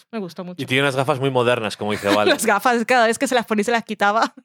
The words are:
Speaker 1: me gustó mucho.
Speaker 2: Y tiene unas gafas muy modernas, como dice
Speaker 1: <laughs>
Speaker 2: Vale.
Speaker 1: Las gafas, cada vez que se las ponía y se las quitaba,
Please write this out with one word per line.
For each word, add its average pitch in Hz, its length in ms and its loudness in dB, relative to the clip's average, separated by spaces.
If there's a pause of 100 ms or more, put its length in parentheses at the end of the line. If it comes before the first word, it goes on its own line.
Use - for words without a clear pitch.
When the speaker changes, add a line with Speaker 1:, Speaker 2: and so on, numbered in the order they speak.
(120)
Speaker 1:
me 233 80 -10
gustó 180 260 -10
mucho. 180 160 -12
Speaker 2:
Y 131 40 -8
tiene 131 180 0
unas 139 120 0
gafas 135 240 0
muy 139 120 -2
modernas, 120 460 0
como 107 140 -4
dice 98 160 -4
Speaker 1:
<laughs> 101 80 4
Speaker 2:
Vale. 104 160 4
Speaker 1:
Las 285 140 -2
gafas, 226 400 2
cada 247 220 4
vez 226 120 -2
que 277 80 0
se 254 80 -2
las 233 100 0
ponía 214 160 0
y 202 40 -4
se 240 60 0
las 226 120 0
quitaba, 214 500 0 (120)